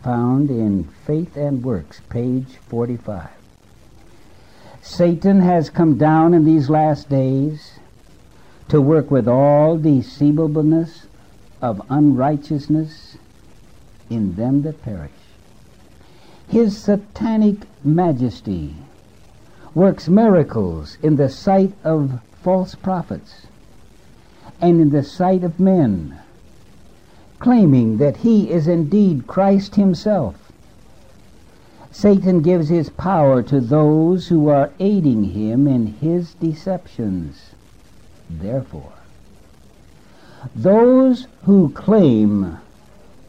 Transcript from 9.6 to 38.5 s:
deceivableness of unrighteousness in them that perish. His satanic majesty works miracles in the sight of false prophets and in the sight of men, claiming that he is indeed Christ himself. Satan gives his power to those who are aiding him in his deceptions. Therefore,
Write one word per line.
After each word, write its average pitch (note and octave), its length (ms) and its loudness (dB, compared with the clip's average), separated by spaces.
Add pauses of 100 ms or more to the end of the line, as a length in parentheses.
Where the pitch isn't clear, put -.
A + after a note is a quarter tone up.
deceivableness D3+ 1300 0 (540)
of A2 280 -6
unrighteousness D3 1300 -2 (960)
in G#2 240 -4
them B2+ 280 -2
that D3+ 200 -10
perish. E2+ 280 -14 (1400)
His A3 280 0
satanic G#3 840 -2 (240)
majesty B2 920 -2 (1000)
works F#3 340 0
miracles C#3 960 0
in D#3 140 2
the C3+ 140 0
sight F#3+ 420 0 (100)
of C#3+ 380 -2 (220)
false F#3 320 -2
prophets - 720 -10 (1120)
and E3+ 200 4
in D3 100 4
the C#3+ 120 0
sight F#3 420 -2
of E3 140 -6
men, B2 600 0 (1200)
claiming C3+ 580 4
that C#3 220 0
he A3 320 2
is E3 180 0
indeed E3+ 580 0
Christ G3 500 0
himself. F#3+ 760 -2 (1400)
Satan F#3+ 520 2
gives E3 260 0
his E3 220 -2
power D3 520 0
to C#3 180 0
those D#3 680 0
who D#3 200 2
are C#3+ 300 2
aiding D#3+ 460 0
him G#2+ 420 -2
in B2 200 0
his E3 480 -4
deceptions. A#2+ 1160 -8 (800)
Therefore, E2 640 -10 (1600)